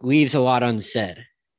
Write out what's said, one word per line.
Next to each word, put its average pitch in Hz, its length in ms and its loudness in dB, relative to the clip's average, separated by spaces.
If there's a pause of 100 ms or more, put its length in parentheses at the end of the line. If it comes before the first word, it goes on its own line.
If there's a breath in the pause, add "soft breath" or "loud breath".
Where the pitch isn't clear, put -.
leaves 139 320 2
a 139 60 2
lot 127 220 2
unsaid. 110 640 -4 (320)